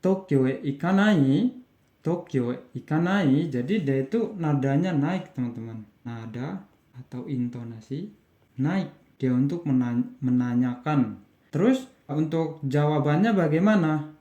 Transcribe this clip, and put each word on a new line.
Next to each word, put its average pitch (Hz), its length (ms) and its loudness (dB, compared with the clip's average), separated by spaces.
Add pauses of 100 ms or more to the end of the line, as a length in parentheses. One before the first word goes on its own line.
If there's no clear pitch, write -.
Tokyo 180 460 2
e 135 160 -2
ikanai, 180 880 2 (480)
Tokyo 139 560 -2
e - 20 -12 (220)
ikanai, 160 720 2
jadi 127 220 -2 (100)
dia 135 140 0 (100)
itu 220 320 -2
nadanya 151 560 0
naik, 165 400 -2
teman-teman. 113 480 -8 (240)
Nada 120 560 -10 (320)
atau 127 320 -12
intonasi 123 800 -6 (520)
naik 160 320 0 (280)
dia 127 160 0
untuk 143 320 0
menan-, 123 560 0
menanyakan. 123 960 0 (320)
Terus 247 320 2 (240)
untuk 156 560 -2
jawabannya 147 720 2
bagaimana? 165 840 2